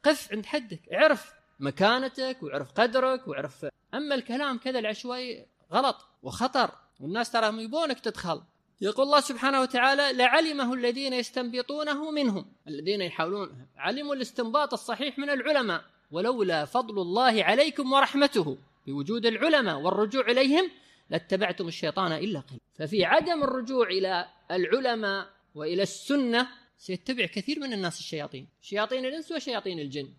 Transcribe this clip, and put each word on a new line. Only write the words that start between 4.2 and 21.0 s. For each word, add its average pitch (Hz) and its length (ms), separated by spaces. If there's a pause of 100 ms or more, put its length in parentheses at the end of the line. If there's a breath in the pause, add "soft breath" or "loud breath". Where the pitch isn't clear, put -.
كذا 254 220
العشوائي 247 640 (280)
غلط 254 240 (260)
وخطر، 226 480 (280)
والناس 190 320
تراهم 220 280
يبونك 262 400
تدخل. 175 420 (400)
يقول 208 240
الله 285 140
سبحانه 262 420
وتعالى: 262 520
"لعلمه 262 600
الذين 254 400
يستنبطونه 277 1000
منهم"، 240 340 (220)
الذين 160 340
يحاولون، 165 680 (100)
علموا 269 380
الاستنباط 254 580
الصحيح 247 460
من 285 100
العلماء، 254 540 (280)
"ولولا 180 540
فضل 226 360
الله 220 420
عليكم 262 500
ورحمته"، 277 640 (300)
بوجود 156 380
العلماء 226 520
والرجوع 208 540
إليهم، 277 400 (380 soft breath)